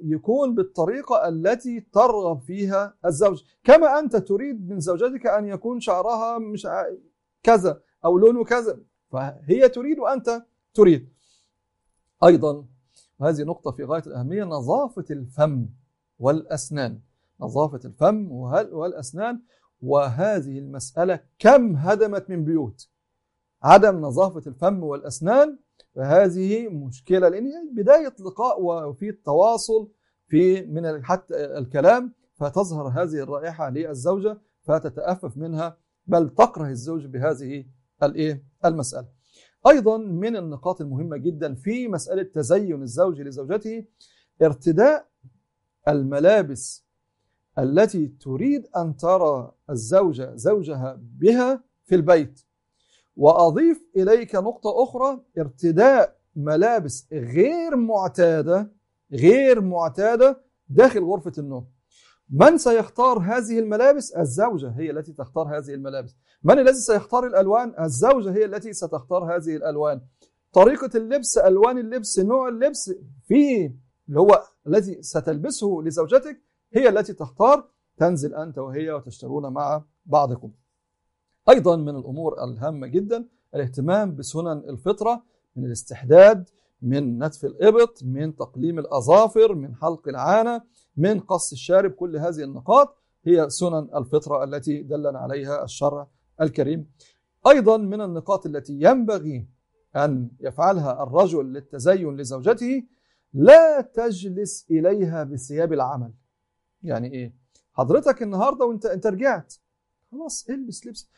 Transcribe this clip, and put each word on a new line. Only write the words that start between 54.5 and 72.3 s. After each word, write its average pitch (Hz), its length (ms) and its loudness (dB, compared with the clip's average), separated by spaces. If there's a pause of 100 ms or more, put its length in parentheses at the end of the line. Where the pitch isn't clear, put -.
أخرى، 254 380 -4 (180)
ارتداء 175 760 2 (200)
ملابس 156 760 -2
غير 240 640 -2
معتادة، 185 960 0 (400)
غير 226 480 6
معتادة 190 800 0 (260)
داخل 202 360 4
غرفة 175 340 -6
النوم. 135 280 -12 (640)
من 247 280 6
سيختار 233 600 0
هذه 226 400 -4
الملابس؟ 226 540 0
الزوجة 160 640 -2
هي 156 120 -6
التي 156 220 -12
تختار 147 460 -8
هذه 139 160 -12
الملابس. 135 420 -12 (260)
من 214 160 6
الذي 262 160 4
سيختار 240 520 -2
الألوان؟ 220 540 0
الزوجة 185 520 0
هي 214 120 0
التي 208 280 -6
ستختار 170 640 -6
هذه 160 200 -6
الألوان. 147 440 -4 (520)
طريقة 247 420 4
اللبس، 226 440 -2
ألوان 196 400 4
اللبس، 226 400 -6
نوع 247 300 0